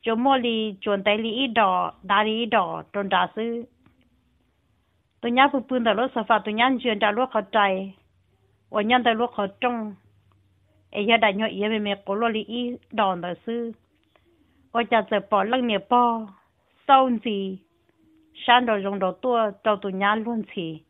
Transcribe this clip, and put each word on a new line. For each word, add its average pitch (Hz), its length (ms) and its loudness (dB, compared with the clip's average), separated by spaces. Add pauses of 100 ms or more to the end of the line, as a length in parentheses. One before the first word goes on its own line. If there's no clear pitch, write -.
Chỗ 226 140 0
mô 262 220 4
lì, 220 440 -2
chuồn 202 220 -2
tay 208 140 2
lì 220 140 -4
ít 262 160 -2
đỏ, 190 460 2 (100)
đá 202 200 2
lì 220 160 -2
ít 233 60 -2
đỏ, 175 380 -2 (100)
trôn 202 160 -4
đá 180 260 2
sư. 233 280 -6 (1600)
Tôi 240 100 -2
nhá 262 200 6
phụ 277 80 0 (100)
phương 254 140 0
tờ 226 100 2
lốt 247 220 0
sờ 220 80 -2
phạt, 214 220 2
tôi 208 80 -4
nhá 233 160 2 (100)
chuyên 220 200 -2
trả 208 120 2
lốt 247 180 -2
khó 220 120 -2 (100)
chạy. 190 440 0 (720)
Ủa 214 120 -4
nhân 240 220 2
tờ 233 100 2
lốt 226 220 -2
khó 202 120 -2
trông. 220 480 -6 (960)
Ê, 208 120 -6
giờ 226 160 4
đã 220 140 4
nhọ 208 140 -2
ý 196 160 -4
mẹ 214 180 -2
mẹ 202 260 -4
cổ 196 100 -4
lô 233 120 -2
lì 220 160 -2
ít 240 340 -8 (140)
đỏ 196 300 0
tờ 175 120 -8 (120)
sư. 233 260 -6 (1000)
Ủa 233 180 -2
chả 226 120 4 (100)
sợ 208 80 2 (100)
bỏ 196 140 2
lăng 240 240 0
nè 214 100 0 (120)
bỏ. 233 380 2 (600)
Sao 269 220 6 (160)
gì? 196 340 -4 (720)
Sáng 247 320 4
đồ 220 180 0
rồng 196 160 -4
đồ 185 120 0
tua, 226 400 0 (120)
cho 214 120 2
tôi 196 180 -6
nhá 202 220 2
luôn 226 260 -4 (140)
xì. 160 340 -8